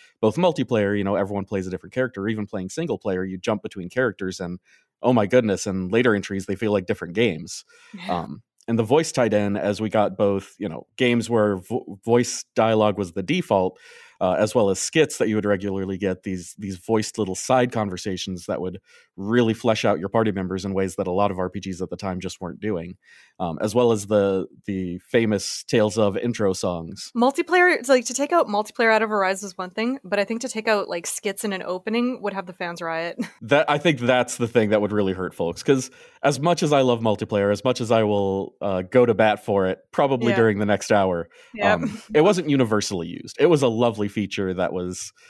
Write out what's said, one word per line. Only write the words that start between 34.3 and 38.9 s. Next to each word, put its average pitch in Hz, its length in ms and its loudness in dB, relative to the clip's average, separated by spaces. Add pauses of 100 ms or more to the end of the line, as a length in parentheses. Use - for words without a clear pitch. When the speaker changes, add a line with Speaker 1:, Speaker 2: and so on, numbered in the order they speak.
Speaker 1:
the 120 100 0
thing 110 220 2
that 107 100 4
would 104 120 0
really 101 200 2
hurt 90 220 -6
folks, 85 280 -4
'cause 135 280 2 (320)
as 135 180 0
much 170 220 2
as 151 100 2
I 139 80 6
love 120 200 2
multiplayer, 104 520 0
as 101 100 -2
much 127 200 0
as 113 80 -2
I 113 140 6
will, 101 580 0
uh, 95 200 0
go 123 220 4